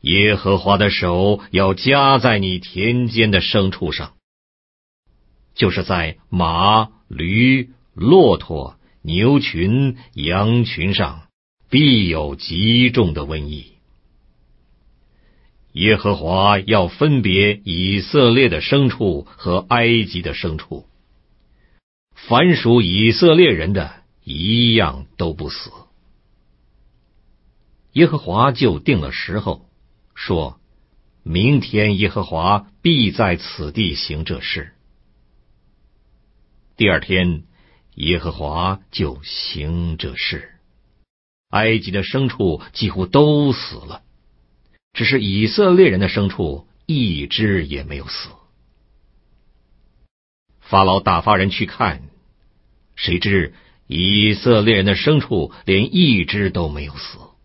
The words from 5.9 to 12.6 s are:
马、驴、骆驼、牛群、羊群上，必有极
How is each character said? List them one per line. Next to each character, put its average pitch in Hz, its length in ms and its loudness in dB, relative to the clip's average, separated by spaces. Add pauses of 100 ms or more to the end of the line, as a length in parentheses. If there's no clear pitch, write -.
马、 92 600 2 (180)
驴、 120 640 0 (220)
骆 123 440 4
驼、 69 400 -10 (240)
牛 143 380 2
群、 123 580 -2 (160)
羊 101 520 0
群 190 280 -4
上， - 340 -6 (420)
必 127 380 4
有 76 280 -4
极 110 540 0